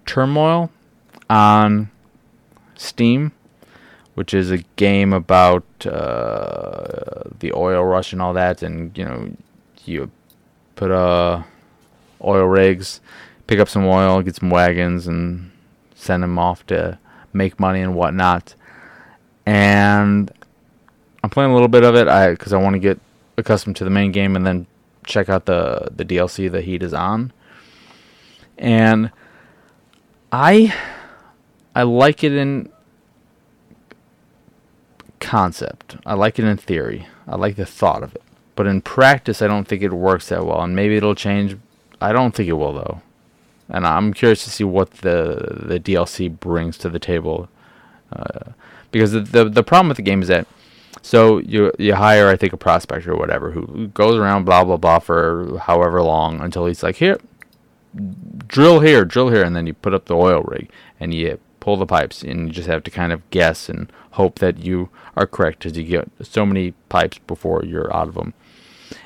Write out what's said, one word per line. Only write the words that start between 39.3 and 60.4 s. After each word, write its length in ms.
I 60
don't 200
think 140
it 100
works 380
that 160
well. 160
And 140
maybe 200
it'll 200
change. 420
I 140
don't 200
think 140
it 60
will, 200
though. 280
And 180
I'm 280
curious 320
to 40
see 140
what 280
the, 720
the 140
D 160
L 100
C 240
brings 480
to 120
the 100
table. 500
Uh, 380
because 200
the, 80
the, 300
the 140
problem 260
with 80
the 60
game 180
is 80
that, 180
so 380
you, 380
you 180
hire, 340
I 80
think, 160
a 40
prospector 540
or 60
whatever 340
who 360
goes 280
around, 300
blah, 180
blah, 140
blah, 220
for 600
however 420
long 380
until 280
he's 160
like, 120
"Here, 240
drill 320
here, 260
drill 240
here." 140
And 120
then 120
you 60
put 200
up 120
the 100
oil 280